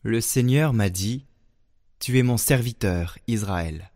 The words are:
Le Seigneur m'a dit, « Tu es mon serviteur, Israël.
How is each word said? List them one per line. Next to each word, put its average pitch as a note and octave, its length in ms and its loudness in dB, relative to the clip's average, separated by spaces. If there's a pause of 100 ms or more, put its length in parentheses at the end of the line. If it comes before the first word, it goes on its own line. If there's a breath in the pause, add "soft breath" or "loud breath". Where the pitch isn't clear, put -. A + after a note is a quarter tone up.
Le A2+ 160 0
Seigneur C3+ 520 2
m'a G#2 160 2
dit, « G2+ 360 -6 (720)
Tu B2+ 180 0
es B2+ 60 6
mon B2 140 2
serviteur, G#2+ 880 0
Israël. F2+ 680 -4